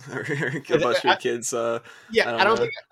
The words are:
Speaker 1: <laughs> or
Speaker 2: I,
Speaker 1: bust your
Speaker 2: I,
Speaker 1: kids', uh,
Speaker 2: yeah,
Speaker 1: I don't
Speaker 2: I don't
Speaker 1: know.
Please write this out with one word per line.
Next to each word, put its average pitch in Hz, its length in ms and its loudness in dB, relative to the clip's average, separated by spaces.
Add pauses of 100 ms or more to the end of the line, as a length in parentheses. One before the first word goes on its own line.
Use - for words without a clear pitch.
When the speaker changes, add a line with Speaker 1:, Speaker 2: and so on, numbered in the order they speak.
Speaker 1:
<laughs> 143 40 -10
or 131 120 -6 (460)
Speaker 2:
I, 165 60 4
Speaker 1:
bust 180 260 2
your 180 100 4
Speaker 2:
I, - 20 4
Speaker 1:
kids', 120 380 -4
uh, 117 260 -2 (280)
Speaker 2:
yeah, 220 200 2
Speaker 1:
I 120 40 -2
don't 120 100 0
Speaker 2:
I - 20 6
don't 214 160 4
Speaker 1:
know. 233 100 2 (220)